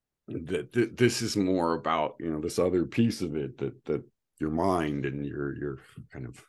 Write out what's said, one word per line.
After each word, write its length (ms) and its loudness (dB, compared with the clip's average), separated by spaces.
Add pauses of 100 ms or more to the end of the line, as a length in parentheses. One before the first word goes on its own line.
(280)
that 440 -6
th-, 220 2
this 280 4
is 160 -4
more 360 4
about, 460 0
you 100 -2
know, 100 -2
this 180 -2
other 260 4
piece 380 2
of 140 -2
it, 220 -4
that, 280 -6
that 160 -2 (360)
your 120 -2
mind 560 0
and 180 -4
your, 320 -6
your 220 -6 (340)
kind 140 -10
of 220 -16